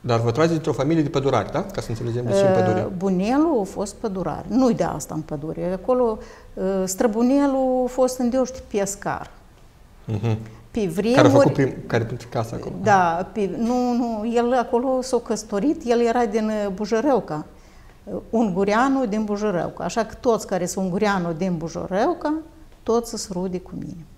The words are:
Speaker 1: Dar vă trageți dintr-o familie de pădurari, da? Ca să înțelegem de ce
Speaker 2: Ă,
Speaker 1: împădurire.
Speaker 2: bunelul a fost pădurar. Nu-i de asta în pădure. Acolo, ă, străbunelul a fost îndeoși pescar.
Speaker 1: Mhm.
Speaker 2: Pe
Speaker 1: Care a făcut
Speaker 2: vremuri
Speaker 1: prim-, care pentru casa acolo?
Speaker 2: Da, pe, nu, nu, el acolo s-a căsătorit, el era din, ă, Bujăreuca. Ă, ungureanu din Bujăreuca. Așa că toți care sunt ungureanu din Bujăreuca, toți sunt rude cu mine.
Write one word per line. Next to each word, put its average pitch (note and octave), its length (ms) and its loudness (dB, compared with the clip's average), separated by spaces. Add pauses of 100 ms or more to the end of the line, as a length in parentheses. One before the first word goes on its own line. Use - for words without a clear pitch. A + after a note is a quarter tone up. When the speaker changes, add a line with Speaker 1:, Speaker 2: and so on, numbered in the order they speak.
Speaker 1:
Dar A#2 200 2
vă A#2 100 2
trageți D#3 220 4
dintr-o D#3 200 0
familie D#3 300 2
de C#3+ 60 0
pădurari, C3 440 2
da? - 120 -2
Ca - 160 -8
să - 100 -10
înțelegem A#2+ 340 -4
de A#2 80 -2
ce G3 120 4
Speaker 2:
Ă, - 20 6
Speaker 1:
împădurire. F#3 500 2
Speaker 2:
bunelul A3 640 2
a F#3+ 40 -2
fost G3 300 -6
pădurar. F#3 540 -6
Nu-i A3 260 4
de D3+ 100 0
asta - 300 -6
în D#3 60 -4
pădure. D#3+ 520 -6
Acolo, A3 460 0 (640)
ă, F#3 40 -2
străbunelul B3+ 1000 2
a B3 40 -2
fost B3+ 300 0
îndeoși B3 340 0 (180)
pescar. G3 600 -4 (760)
Speaker 1:
Mhm. A2 340 0 (320)
Speaker 2:
Pe G3 220 -2 (220)
Speaker 1:
Care C#4 120 6
a C#4+ 40 8
făcut - 0 -
Speaker 2:
vremuri C#4 220 6
Speaker 1:
prim-, - 340 0
care A2+ 180 0
pentru - 260 -10
casa C3 260 -4
acolo? - 260 -10
Speaker 2:
Da, F#3 500 4
pe, G3 260 -2
nu, B3 340 0
nu, A#3 420 -2
el A#3+ 200 2
acolo B3+ 460 2
s-a B3 180 0
căsătorit, A3 680 -2
el A#3 160 4
era A#3 260 2
din, A3 240 0 (160)
ă, G3+ 80 -2
Bujăreuca. A3+ 680 0 (680)
Ă, - 160 -8
ungureanu A3+ 760 2
din G#3+ 180 -2
Bujăreuca. G#3 600 -2
Așa G#3 200 -2
că A3 160 -10
toți A3 260 2
care F3+ 200 -2
sunt F#3+ 180 -4
ungureanu F#3 480 0
din F3 240 -2
Bujăreuca, F#3 760 -2 (500)
toți A#3 280 0
sunt G3+ 260 -8
rude F3+ 220 -4
cu - 200 -12
mine. D#3 260 -12 (120)